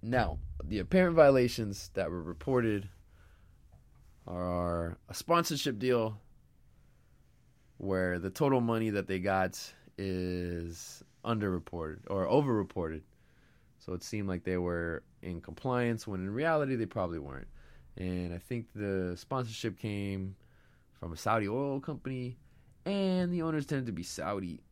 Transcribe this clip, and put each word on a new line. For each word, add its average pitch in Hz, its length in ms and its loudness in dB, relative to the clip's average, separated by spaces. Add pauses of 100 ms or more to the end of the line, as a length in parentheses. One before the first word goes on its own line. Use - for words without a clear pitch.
Now, 110 340 2 (260)
the 104 140 -2
apparent 170 380 6
violations 123 800 6
that 85 160 0
were 87 100 -4
reported 104 680 0 (1400)
are 87 720 -2 (100)
a - 60 -10
sponsorship 151 640 0
deal 113 420 2 (1600)
where 92 420 0
the 92 100 -4
total 135 320 4
money 113 300 2
that 98 160 0
they 95 100 0
got 95 560 0 (240)
is 90 1040 -4 (200)
underreported 87 840 -2
or 95 200 0
overreported. 98 760 2 (760)
So - 140 -8
it 87 100 -8
seemed 104 240 -4
like 92 160 -2
they 92 140 0
were 85 460 -2 (200)
in 85 180 -8
compliance 120 640 -2
when 98 140 -4
in 95 100 -2
reality 143 460 0
they 113 100 0
probably 90 320 -2
weren't. 69 300 -10 (500)
And 90 340 -2
I 87 60 -8
think 117 380 -6
the 95 420 -2
sponsorship 113 640 -4
came 98 560 -4 (640)
from 85 140 -8
a 76 40 -10
Saudi 107 300 2
oil 135 320 -2
company, 127 580 -6 (480)
and 185 480 2
the 175 80 0
owners 156 240 0
tended 135 220 0
to 113 40 -4
be 85 120 -4
Saudi 90 580 -4 (100)